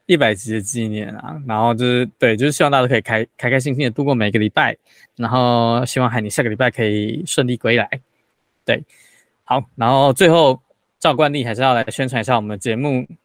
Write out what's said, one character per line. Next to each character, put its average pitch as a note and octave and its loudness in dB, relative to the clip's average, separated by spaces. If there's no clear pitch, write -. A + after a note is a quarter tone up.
一 F3 2
百 A2+ 2
集 A2 -8
的 A2 -2
纪 A2 -6
念 G#2+ -8
啊， D3 -14
然 A2 -2
后 A#2 4
就 A#2+ -2
是， B2 2
对， A2+ 4
就 A#2 0
是 D3+ 2
希 C#3+ 0
望 D3 4
大 C#3 4
家 - 4
都 B2 2
可 B2 2
以 G#2+ 0
开-， A2+ -2
开 B2 -4
开 C3+ 2
心 C3 -2
心 C3 -2
的 B2 0
度 B2+ -4
过 C#3 0
每 A2 0
个 A2+ 0
礼 G#2+ 2
拜， C3 0
然 A#2 -4
后 A#2+ 2
希 B2+ -4
望 B2+ 0
海 A#2+ -4
尼 G#2+ -6
下 C3+ -2
个 A#2 -2
礼 G#2+ -6
拜 B2+ 2
可 A#2 -4
以 G#2+ -2
顺 C3 -2
利 B2 -2
归 A#2 0
来。 G#2+ -2
对， B2 -2
好， B2+ -2
然 A#2 0
后 C#3 4
最 F3 4
后 D#3+ 4
照 D3+ 2
惯 D3 2
例 C#3 -4
还 A2+ -4
是 A#2+ -4
要 C3 4
来 A#2 0
宣 C3 -6
传 B2 -4
一 A2 -4
下 B2 2
我 A2+ 2
们 G#2 -8
节 A2+ -2
目 C3 -2